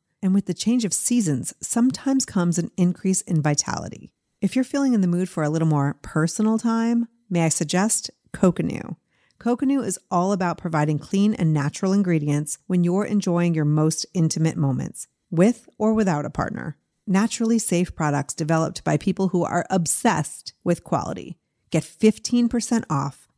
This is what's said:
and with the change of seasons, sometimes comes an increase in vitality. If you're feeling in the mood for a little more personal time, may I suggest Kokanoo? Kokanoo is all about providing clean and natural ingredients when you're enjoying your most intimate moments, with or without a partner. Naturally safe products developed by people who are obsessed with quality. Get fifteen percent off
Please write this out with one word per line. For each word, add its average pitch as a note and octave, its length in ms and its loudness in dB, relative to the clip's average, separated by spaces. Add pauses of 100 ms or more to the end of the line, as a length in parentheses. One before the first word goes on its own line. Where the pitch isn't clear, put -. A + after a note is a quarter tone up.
(220)
and F#3+ 100 2
with G3 140 2
the F3+ 80 -4
change A3+ 320 0
of E3+ 80 -4
seasons, F#3+ 680 0
sometimes C4 640 0
comes F3 320 0
an E3+ 220 -6
increase F#3 420 0
in D#3+ 220 0
vitality. - 720 -4 (260)
If - 160 -2
you're B3+ 80 2
feeling C#4 300 0
in G3+ 80 2
the F#3 40 2
mood F3 220 0
for - 140 -6
a D3+ 80 0
little D#3+ 180 2
more C#3+ 320 2
personal G#3+ 580 0
time, A#3 480 0 (220)
may E3+ 160 0
I D#3+ 60 2
suggest F3+ 600 -2 (220)
Kokanoo? - 640 0 (420)
Kokanoo C4 460 0
is - 140 -4 (120)
all F3+ 220 2
about F3 240 -2
providing D3+ 420 0
clean G3+ 360 2
and D#3+ 180 2
natural D#3 400 0
ingredients D3+ 640 0 (100)
when F3+ 160 2
you're F3+ 220 2
enjoying F3 480 2
your D#3 140 0
most D#3 480 2
intimate D#3+ 420 0
moments, C3+ 500 -4 (240)
with F#3 460 2
or A3 160 2
without F#3+ 320 0
a - 60 -8
partner. - 480 -6 (280)
Naturally A3 520 2
safe F3+ 360 0
products C#3+ 380 -2
developed D#3+ 500 -2
by D3+ 140 2
people F#3+ 320 -2
who F3 160 0
are - 240 -2
obsessed - 840 0 (100)
with F3 200 -2
quality. - 520 -6 (320)
Get D#3+ 160 0
fifteen A#3+ 640 2
percent A#3 400 -2
off C#3 500 -4